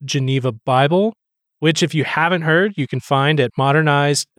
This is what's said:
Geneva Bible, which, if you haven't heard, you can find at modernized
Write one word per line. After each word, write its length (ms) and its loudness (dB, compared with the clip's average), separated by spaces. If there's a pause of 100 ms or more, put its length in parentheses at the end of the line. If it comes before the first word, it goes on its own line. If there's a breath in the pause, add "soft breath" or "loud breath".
Geneva 480 -2
Bible, 640 0 (460)
which, 220 0
if 140 -2
you 80 0
haven't 380 0
heard, 340 2
you 100 -4
can 140 -6
find 400 0
at 180 0
modernized 680 0 (120)